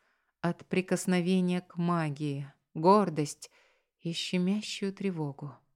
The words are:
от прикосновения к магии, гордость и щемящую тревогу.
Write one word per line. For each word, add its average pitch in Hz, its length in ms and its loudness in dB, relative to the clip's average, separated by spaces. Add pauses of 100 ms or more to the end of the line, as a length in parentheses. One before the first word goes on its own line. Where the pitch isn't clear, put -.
(400)
от - 260 -4
прикосновения 180 960 2
к - 160 -16
магии, 151 720 -2 (220)
гордость 165 800 2 (500)
и 170 120 -6
щемящую 190 800 -2
тревогу. 156 600 -6 (220)